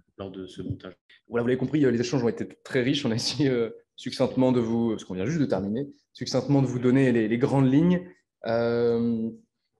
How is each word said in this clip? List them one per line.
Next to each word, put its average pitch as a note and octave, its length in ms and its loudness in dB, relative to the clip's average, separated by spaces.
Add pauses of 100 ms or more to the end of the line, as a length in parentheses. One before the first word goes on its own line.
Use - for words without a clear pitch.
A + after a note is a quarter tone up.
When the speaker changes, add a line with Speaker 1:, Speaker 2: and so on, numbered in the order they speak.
(180)
Speaker 1:
lors F#2+ 120 -12
de F#2 160 -12
ce - 140 -18
montage. F#2 320 -10 (360)
Speaker 2:
Voilà, A#2 140 -2
vous A#2 60 -2
l'avez C3 100 0
compris, C3+ 260 0
euh, B2+ 60 6
les A#2 100 0
échanges B2 220 -2
ont A#2 60 0
été - 180 -4 (160)
très C3 200 -2
riches. C3+ 240 -2
On A#2+ 40 2
a A2 40 0
essayé, B2+ 340 -2
euh, A#2 220 0 (260)
succinctement B2+ 560 0
de B2 80 2
vous, A#2 300 0
parce G2+ 140 -6
qu'on F#2 100 -10
vient F#2 100 -4
juste D3+ 160 -2
de C3 60 2
terminer, G#2+ 420 -2 (240)
succinctement B2+ 480 0
de C3 60 2
vous B2 120 -4
donner B2+ 320 4
les, A#2 160 2
les A#2 120 0
grandes C3 340 2
lignes. F3 340 4 (400)
Euh, A#2 840 0 (500)